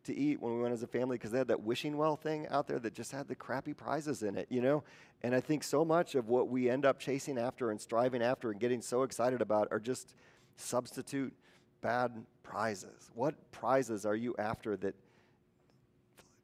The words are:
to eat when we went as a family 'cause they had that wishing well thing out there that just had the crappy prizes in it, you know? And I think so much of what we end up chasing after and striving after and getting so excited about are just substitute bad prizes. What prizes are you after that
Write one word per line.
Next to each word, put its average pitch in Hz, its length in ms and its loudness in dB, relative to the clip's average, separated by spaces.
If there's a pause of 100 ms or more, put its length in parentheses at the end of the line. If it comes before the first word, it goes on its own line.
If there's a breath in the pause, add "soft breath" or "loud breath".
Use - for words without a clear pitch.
to 135 100 -6
eat 143 260 2
when 117 140 -2
we 120 60 0
went 120 140 0
as 113 80 -4
a 117 40 -4
family 123 300 0
'cause 110 140 -8
they 123 80 0
had 123 100 2
that 110 140 2
wishing 123 340 -2
well 151 200 2
thing 156 320 -4
out 143 180 0
there 139 140 -2
that 110 120 -4
just 113 200 -10
had 139 160 -8
the 127 80 -8
crappy 117 360 -6
prizes 131 500 -4
in 101 140 -2
it, - 140 -4
you 123 100 0
know? 139 220 4 (400 loud breath)
And 123 120 2
I 127 60 4
think 147 220 0
so 147 220 2
much 165 300 2
of 117 140 0
what 120 200 4
we 123 200 2
end 135 160 4
up 131 140 6
chasing 139 400 -4
after 120 320 -2
and 107 100 -2
striving 123 400 2
after 120 300 2
and 101 100 -6
getting 120 220 2
so 127 220 0
excited 123 360 0
about 107 300 4
are 110 100 0
just 123 340 -6 (420 soft breath)
substitute 127 760 -4 (480 soft breath)
bad 120 460 0 (160)
prizes. - 720 -6
What 143 380 -4
prizes 113 520 0
are 107 120 0
you 117 220 -4
after 104 380 -4
that 98 200 -4 (1500 soft breath)